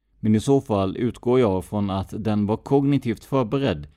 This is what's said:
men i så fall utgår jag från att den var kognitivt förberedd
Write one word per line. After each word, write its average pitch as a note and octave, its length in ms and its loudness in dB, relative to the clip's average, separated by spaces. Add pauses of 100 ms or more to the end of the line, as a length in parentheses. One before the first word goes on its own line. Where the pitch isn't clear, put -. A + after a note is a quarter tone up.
(200)
men G#2+ 140 2
i G#2+ 60 4
så C#3 200 2
fall G2 360 -2
utgår A#2+ 440 0
jag F#2+ 240 2
från G2+ 260 -4
att G2 280 -4
den G#2 280 0
var A2 100 0
kognitivt C#3 680 0
förberedd A2+ 600 -2 (100)